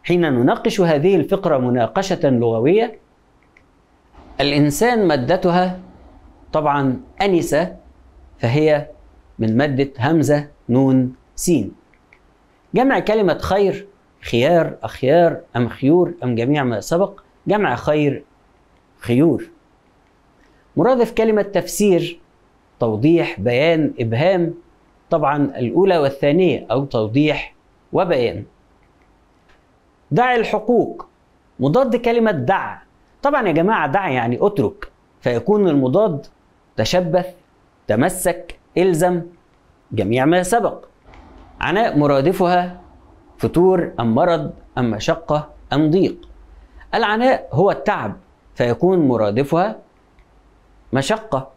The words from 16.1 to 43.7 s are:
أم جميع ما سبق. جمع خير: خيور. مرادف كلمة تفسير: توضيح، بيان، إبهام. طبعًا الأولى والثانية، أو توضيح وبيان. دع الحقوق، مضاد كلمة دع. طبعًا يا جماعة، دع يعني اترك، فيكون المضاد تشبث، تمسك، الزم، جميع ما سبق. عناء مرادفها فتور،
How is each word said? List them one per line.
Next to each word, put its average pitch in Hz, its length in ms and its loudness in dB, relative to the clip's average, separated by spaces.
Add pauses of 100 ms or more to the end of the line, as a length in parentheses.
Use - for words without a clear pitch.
أم 123 100 -2
جميع 131 300 0
ما 113 160 -2
سبق. 190 400 -4 (260)
جمع 175 300 0
خير: 147 480 -2 (760)
خيور. 131 520 0 (1300)
مرادف 233 360 2
كلمة 220 300 0
تفسير: 180 800 0 (600)
توضيح، 135 600 0
بيان، 147 600 0
إبهام. 160 540 0 (560)
طبعًا 143 480 0
الأولى 170 400 2
والثانية، 151 720 0
أو 135 140 0
توضيح 131 680 -2 (380)
وبيان. 123 520 -2 (1700)
دع 240 240 0
الحقوق، 214 720 -2 (540)
مضاد 233 360 0
كلمة 233 340 0
دع. 135 460 -2 (460)
طبعًا 277 260 0
يا 165 40 0
جماعة، 175 340 2
دع 185 220 -2
يعني 120 320 -2
اترك، 180 500 -2 (300)
فيكون 180 480 0
المضاد 147 580 0 (500)
تشبث، 175 500 0 (600)
تمسك، 170 720 -2 (200)
الزم، 180 440 0 (720)
جميع 113 320 0
ما 175 180 2
سبق. 190 420 -2 (760)
عناء 185 380 0
مرادفها 175 840 2 (580)
فتور، 170 600 2